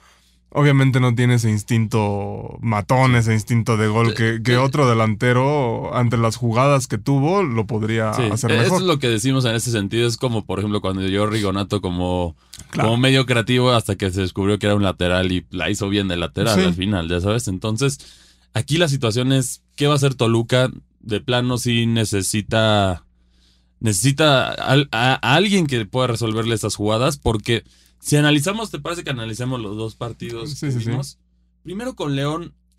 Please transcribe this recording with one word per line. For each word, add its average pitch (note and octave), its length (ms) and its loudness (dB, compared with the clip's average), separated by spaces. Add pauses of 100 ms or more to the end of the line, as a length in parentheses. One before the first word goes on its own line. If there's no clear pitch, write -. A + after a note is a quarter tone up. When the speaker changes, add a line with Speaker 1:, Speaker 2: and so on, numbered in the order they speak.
(580)
Speaker 1:
Obviamente C3+ 440 4
no B2+ 140 4
tiene B2 180 4
ese A#2+ 160 2
instinto G#2 1120 -2
matón, B2+ 500 2
Speaker 2:
Sí. B2 60 4
Speaker 1:
ese A2+ 160 2
instinto A2 420 0
de A2 140 2
gol A2+ 220 2
Speaker 2:
Sí, - 20 -6
Speaker 1:
que, A2+ 300 -2
que B2 100 0
Speaker 2:
sí. B2 40 4
Speaker 1:
otro C3+ 300 2
delantero, A#2+ 1080 0
ante A#2+ 200 2
las A2+ 200 0
jugadas B2 500 2
que A2+ 100 -4
tuvo, C#3 460 0
lo A2+ 240 -2
podría A2 460 -2
Speaker 2:
Sí, A2 80 0 (100)
Speaker 1:
hacer A#2 200 0
Speaker 2:
e-, - 80 2
Speaker 1:
mejor. D#3 80 2
Speaker 2:
eso F#3 100 2
es F#3 60 0
lo E3+ 160 0
que C3 100 0
decimos B2 340 0
en A#2 120 0
ese A#2 160 -2
sentido. A2+ 360 0
Es A#2 80 -2
como, A2+ 300 -2
por F#2 140 -4
ejemplo, G#2 200 -2
cuando F#2+ 220 -2
llegó F#2+ 240 0
Rigonato G2+ 560 -2
como, F2+ 560 -2 (320)
Speaker 1:
Claro. - 220 0
Speaker 2:
como A#2 100 2
medio C3+ 240 4
creativo B2 460 2
hasta A2 260 0
que G2 140 -2
se F#2+ 100 -2
descubrió G2 380 -2
que G2+ 80 -2
era G#2 80 2
un G2+ 80 2
lateral F#2 480 0
y F2+ 180 -2
la E2 200 -4
hizo G#2 200 -4
bien G2+ 180 0
de F2 80 -2
lateral F#2+ 420 -2
Speaker 1:
Sí. F#2 80 4
Speaker 2:
al F2+ 100 0
final, F#2 340 -2
¿ya F2 100 0
sabes? G#2 300 -2
Entonces, A2 500 -4 (540)
aquí C#3 240 -2
la F3 100 2
situación B2+ 460 0
es, C3 280 -2 (140)
¿qué C#3+ 120 0
va D3 60 2
a D3 40 2
hacer C#3 180 0
Toluca? A#2 560 2 (300)
De G#2 180 -4
plano B2 380 -2
sí A#2 280 0
necesita, G#2+ 1160 0 (800)
necesita B2+ 680 2
al-, C#3 400 0
a, A#2+ 300 2
a A#2+ 140 2
alguien F#3+ 320 2
que A#2+ 180 -2
pueda B2+ 220 -2
resolverle A2+ 480 -2
estas G#2 200 -4
jugadas, A2 420 0
porque A2+ 460 -2 (360)
si - 180 0
analizamos, D3+ 540 2
¿te F3 80 -10
parece E3+ 240 -8
que E3 60 -8
analicemos A#2+ 500 -6
los G#2+ 180 -8
dos A2 180 -8
partidos A#2 560 -10
Speaker 1:
Sí, D3 160 -8
Speaker 2:
que C#3 60 -2
Speaker 1:
sí, A#2+ 80 -2
sí. A2 80 -4
Speaker 2:
vimos? C#3 300 -6 (440)
Primero A3+ 320 -10
con D3 200 -4
León, D3 380 -6 (260)